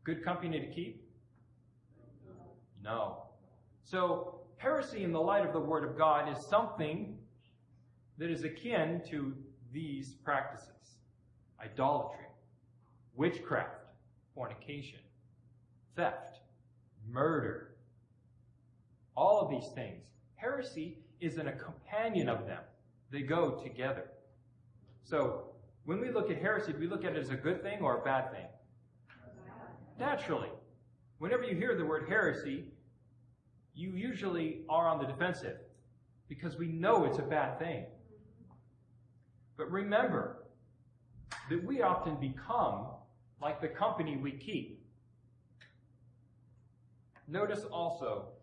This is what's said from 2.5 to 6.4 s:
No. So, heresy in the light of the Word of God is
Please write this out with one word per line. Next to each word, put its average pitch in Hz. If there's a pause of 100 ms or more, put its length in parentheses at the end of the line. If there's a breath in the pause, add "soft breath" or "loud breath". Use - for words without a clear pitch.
No. 110 (520)
So, - (120)
heresy 269
in 170
the 160
light 202
of -
the 160
Word 156
of -
God 147
is 131